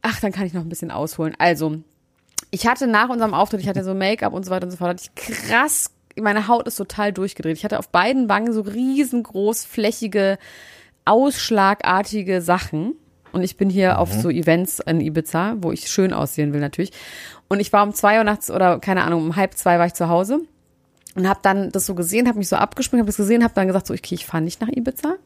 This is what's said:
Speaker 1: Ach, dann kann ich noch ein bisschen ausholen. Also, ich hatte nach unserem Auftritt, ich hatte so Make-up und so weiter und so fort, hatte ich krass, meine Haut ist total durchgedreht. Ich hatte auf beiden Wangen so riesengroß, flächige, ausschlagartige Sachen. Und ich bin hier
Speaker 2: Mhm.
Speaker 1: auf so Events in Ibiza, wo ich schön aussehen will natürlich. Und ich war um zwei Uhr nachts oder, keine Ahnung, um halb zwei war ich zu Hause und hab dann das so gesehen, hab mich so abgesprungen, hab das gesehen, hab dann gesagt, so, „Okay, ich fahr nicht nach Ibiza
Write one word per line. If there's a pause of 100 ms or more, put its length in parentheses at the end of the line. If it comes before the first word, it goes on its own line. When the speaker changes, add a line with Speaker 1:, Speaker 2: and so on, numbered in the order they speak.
Speaker 1:
Ach,
dann
kann
ich
noch
ein
bisschen
ausholen.
Also, (720)
ich
hatte
nach
unserem
Auftritt,
ich
hatte
so
Make-up
und
so
weiter
und
so
fort,
hatte
ich
krass, (260)
meine
Haut
ist
total
durchgedreht.
Ich
hatte
auf
beiden
Wangen
so
riesengroß,
flächige, (880)
ausschlagartige
Sachen. (380)
Und
ich
bin
hier
Speaker 2:
Mhm.
Speaker 1:
auf
so
Events
in
Ibiza,
wo
ich
schön
aussehen
will
natürlich. (560)
Und
ich
war
um
zwei
Uhr
nachts
oder,
keine
Ahnung,
um
halb
zwei
war
ich
zu
Hause (760)
und
hab
dann
das
so
gesehen,
hab
mich
so
abgesprungen,
hab
das
gesehen,
hab
dann
gesagt,
so,
„Okay,
ich
fahr
nicht
nach
Ibiza (100)